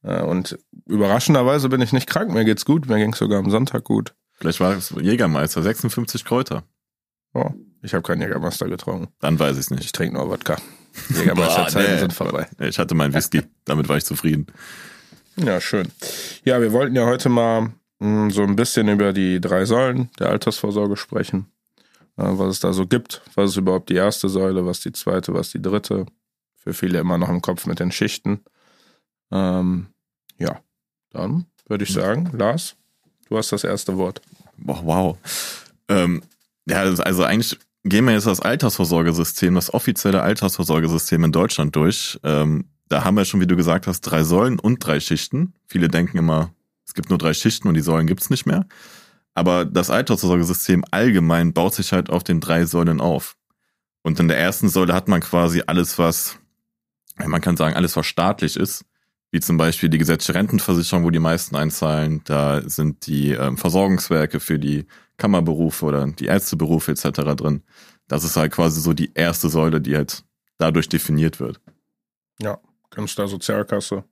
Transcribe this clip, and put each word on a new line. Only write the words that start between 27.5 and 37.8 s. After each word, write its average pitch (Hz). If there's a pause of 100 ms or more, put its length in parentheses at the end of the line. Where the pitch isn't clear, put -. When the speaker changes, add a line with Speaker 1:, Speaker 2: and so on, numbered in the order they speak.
Speaker 1:
mit 87
den 87
Schichten. 101 (880)
Ähm, 92 (540)
ja, - (520)
dann 139 (220)
würde 101
ich 95
Speaker 2:
Ja. 101
Speaker 1:
sagen, 135
Lars, 123 (540)
du 110
hast -
das 104
erste 95
Wort. 92 (360)
Speaker 2:
Boah, 73
wow. 87 (680)
Ähm, 87 (440)
ja, 98
das, 92
also 92
eigentlich 104 (280)